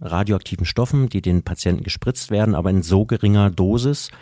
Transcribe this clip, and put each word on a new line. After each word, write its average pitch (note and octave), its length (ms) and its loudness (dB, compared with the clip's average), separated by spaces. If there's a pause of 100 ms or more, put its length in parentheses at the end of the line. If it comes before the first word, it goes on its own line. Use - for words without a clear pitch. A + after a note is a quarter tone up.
radioaktiven F#2+ 640 -2
Stoffen, B2 460 0
die G2 100 -4
den F2 220 0
Patienten F2+ 420 -2
gespritzt - 460 -6
werden, G#2+ 240 2
aber F2 160 0
in F#2 120 2
so F#2+ 220 2
geringer G#2 460 2
Dosis, A#2 600 0 (120)